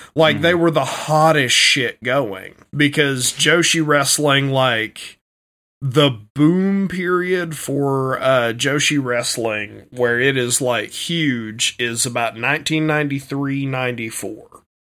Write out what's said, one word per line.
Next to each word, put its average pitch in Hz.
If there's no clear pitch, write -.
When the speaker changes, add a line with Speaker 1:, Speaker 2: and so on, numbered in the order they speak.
Speaker 1:
Like, 151
they 170
Speaker 2:
Mm-hmm. 175
Speaker 1:
were 170
the 143
hottest 151
shit -
going, 107
because 143
Joshi 160
wrestling, 139
like, 123
the 139
boom 190
period 180
for, 135
uh, 123
Joshi 139
wrestling, 113
where 120
it 135
is, 123
like, 117
huge, 120
is 117
about 117
nineteen 151
ninety-three, 139
ninety-four. 117